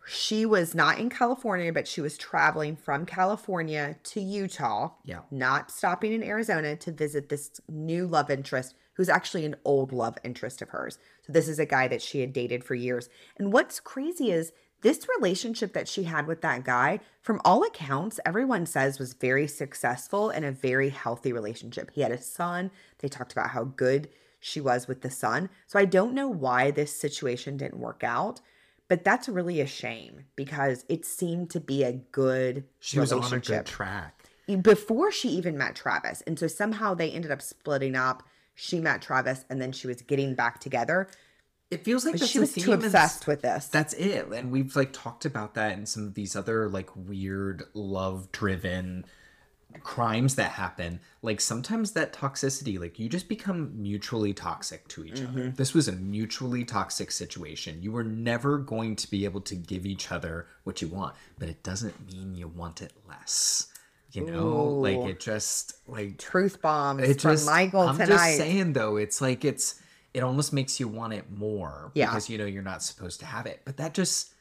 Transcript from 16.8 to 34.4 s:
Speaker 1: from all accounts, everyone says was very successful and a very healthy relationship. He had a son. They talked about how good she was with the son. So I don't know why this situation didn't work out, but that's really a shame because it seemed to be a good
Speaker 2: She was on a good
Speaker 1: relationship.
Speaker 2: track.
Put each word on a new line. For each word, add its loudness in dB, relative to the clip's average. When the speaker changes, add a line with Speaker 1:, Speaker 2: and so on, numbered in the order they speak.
Speaker 1:
from 0
all 8
accounts, -4
everyone 0
says 0
was -6
very 2
successful -2
and -4
a -2
very 2
healthy -4
relationship. -8
He -2
had 2
a -4
son. -4
They -4
talked -8
about 0
how -2
good 2
she -8
was 2
with -6
the -6
son. -2
So 2
I 8
don't 4
know 0
why 4
this 0
situation -4
didn't -6
work -8
out, -2
but 2
that's 4
really 0
a 2
shame -10
because -2
it -2
seemed -4
to -4
be 0
a 2
good 0
Speaker 2:
She -2
was 4
on 2
a 2
good -2
Speaker 1:
relationship. -2
Speaker 2:
track. -8